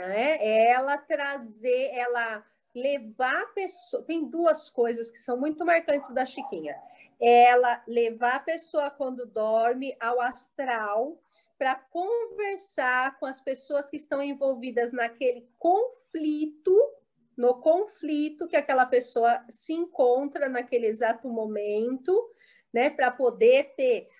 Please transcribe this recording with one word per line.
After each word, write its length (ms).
né? 300
É 340
ela 280
trazer, 920
ela 520
levar 680
a 40
pessoa. 580
Tem 240
duas 400
coisas 420
que 80
são 180
muito 280
marcantes 500
da 100
Chiquinha. 520
Ela 640
levar 520
a 40
pessoa, 520
quando 340
dorme, 720
ao 220
astral 1000
pra 160
conversar 1400
com 80
as 140
pessoas 500
que 60
estão 260
envolvidas 680
naquele 680
conflito, 1200
no 180
conflito 920
que 80
aquela 320
pessoa 640
se 240
encontra 760
naquele 380
exato 420
momento, 1040
né? 160
Pra 220
poder 680
ter 320